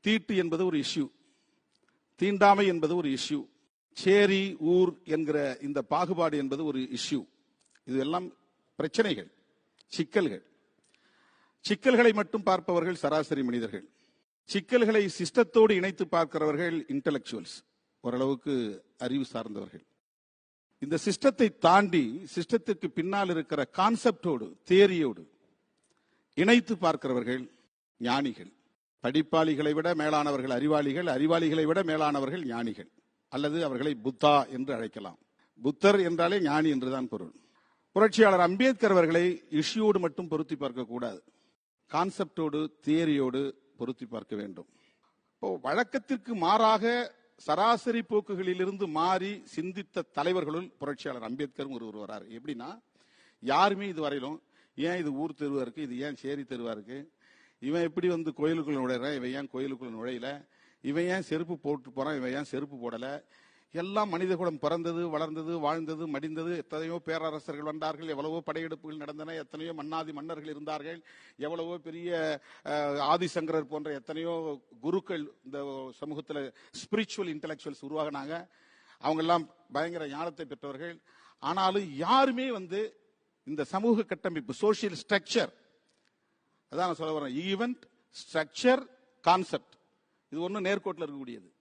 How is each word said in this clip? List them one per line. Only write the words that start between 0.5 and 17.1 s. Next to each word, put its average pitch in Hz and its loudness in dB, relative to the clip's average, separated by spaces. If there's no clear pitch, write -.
ஒரு 160 2
இஷ்யூ, 135 -2
தீண்டாமை 202 8
என்பது 170 2
ஒரு 165 0
இஷ்யூ, 135 -2
சேரி 196 4
ஊர் 175 4
என்கிற 147 0
இந்த 143 -4
பாகுபாடு 165 0
என்பது 139 -2
ஒரு 135 -2
இஷ்யூ. 123 -2
இது 131 -2
எல்லாம் 165 -2
பிரச்சனைகள், 156 0
சிக்கல்கள். 156 0
சிக்கல்களை 240 6
மட்டும் 208 -2
பார்ப்பவர்கள் 175 2
சராசரி 151 0
மனிதர்கள், 117 -4
சிக்கல்களை 220 4
சிஸ்டத்தோடு 220 4
இணைத்து 190 0
பார்க்கிறவர்கள் 165 0
இன்டெலெக்சுவல்ஸ், 131 -4